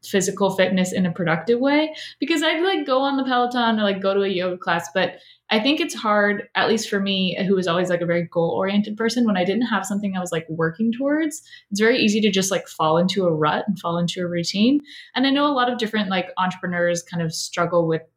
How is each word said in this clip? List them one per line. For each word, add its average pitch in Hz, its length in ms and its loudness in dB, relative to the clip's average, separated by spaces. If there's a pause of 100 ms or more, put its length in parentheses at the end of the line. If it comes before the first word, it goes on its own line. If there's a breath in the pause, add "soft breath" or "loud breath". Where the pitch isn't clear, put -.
physical 190 460 0
fitness 185 420 0
in 185 140 0
a 170 60 -2
productive 170 480 0
way," 302 340 2 (240 loud breath)
because 311 240 0
I'd, 320 180 0
like, 359 260 0
go 262 140 2
on 277 160 0
the 262 80 -2
Peloton 247 540 0
or, 214 60 0
like, 196 160 0
go 196 140 0
to 196 80 2
a 196 60 0
yoga 180 300 -2
class, 170 340 -2
but 180 260 -2 (300 loud breath)
I 220 120 2
think 277 180 2
it's 320 160 -4
hard, 208 640 0
at - 120 2
least 220 220 0
for 208 80 0
me, 190 480 0
who 196 80 4
was 180 140 0
always, 175 200 0
like, 175 120 0
a 170 60 -2
very 170 180 0
goal-oriented 196 720 0
person, 226 280 0
when 208 120 2
I 175 80 2
didn't 214 220 0
have 208 200 -2
something 202 300 -4
I 185 40 -4
was, 175 120 -6
like, 165 160 -4
working 165 420 -2
towards, 294 500 -2 (300 loud breath)
it's 196 80 -4
very 226 200 4
easy 214 240 2
to 208 100 4
just, 190 180 0
like, 175 160 -2
fall 160 320 0
into 185 280 0
a 165 60 2
rut 156 360 0
and 190 100 -2
fall 170 180 -4
into 175 260 -2
a 175 40 -4
routine. 196 540 0 (340 loud breath)
And 254 100 0
I 269 60 2
know 285 160 2
a 285 80 2
lot 247 160 2
of 233 80 -4
different, 214 300 -2
like, 185 280 -2
entrepreneurs 175 680 -2
kind 170 180 -6
of 160 100 -2
struggle 170 540 0
with 160 160 -2 (140)